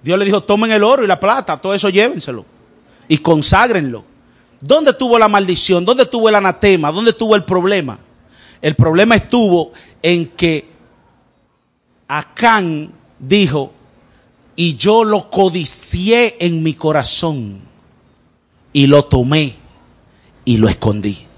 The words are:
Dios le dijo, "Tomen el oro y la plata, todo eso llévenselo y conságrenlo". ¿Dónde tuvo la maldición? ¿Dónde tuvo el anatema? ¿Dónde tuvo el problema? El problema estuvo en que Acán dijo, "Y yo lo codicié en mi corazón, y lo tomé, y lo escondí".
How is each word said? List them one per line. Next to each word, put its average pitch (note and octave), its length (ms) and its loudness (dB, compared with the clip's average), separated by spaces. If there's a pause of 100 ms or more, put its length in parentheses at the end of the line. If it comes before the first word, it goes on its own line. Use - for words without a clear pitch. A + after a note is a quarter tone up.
Dios E3+ 160 -2
le G3+ 60 -2
dijo, G3 180 0
"Tomen G#3+ 260 0
el G#3+ 140 2
oro B3+ 200 2
y G#3 40 -2
la F#3 120 0
plata, G3+ 380 -2
todo F#3+ 160 -6
eso G3+ 160 -2
llévenselo F#3+ 560 -2 (640)
y D3+ 120 0
conságrenlo". D#3+ 840 0 (560)
¿Dónde C#4 340 2
tuvo A#3 260 0
la A3 80 6
maldición? F#3 580 0
¿Dónde B3+ 200 2
tuvo A#3 220 -2
el G#3+ 80 2
anatema? F#3 560 0
¿Dónde A3 220 0
tuvo G#3+ 220 2
el G3+ 80 0
problema? F3+ 560 -4 (640)
El D3+ 140 -2
problema F#3+ 400 4
estuvo G3+ 580 0 (280)
en E3+ 260 0
que E3 400 -4 (1400)
Acán E3 840 -2 (280)
dijo, D3 520 0 (840)
"Y E3+ 200 -2
yo G#3+ 280 2
lo G#3+ 260 -2
codicié F#3+ 1080 -2
en E3 240 -2
mi D#3+ 100 -2
corazón, C#3 880 -4 (1120)
y C#3 140 4
lo C#3+ 180 4
tomé, C3+ 500 -2 (920)
y A#2 120 0
lo A2 100 4
escondí". G#2 600 -4 (100)